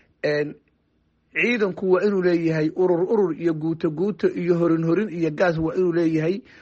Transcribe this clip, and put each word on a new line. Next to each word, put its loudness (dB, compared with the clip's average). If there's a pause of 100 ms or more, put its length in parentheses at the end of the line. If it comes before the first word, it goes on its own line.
(240)
een, -2 (840)
ciidanku -2
waa 4
inuu 0
leeyahay 2
urur 2
urur 2
iyo -2
guuto -4
guuto -2
iyo 0
horin 2
horin 0
iyo -2
gaas 0
waa -2
inuu 0
leeyahay 0 (260)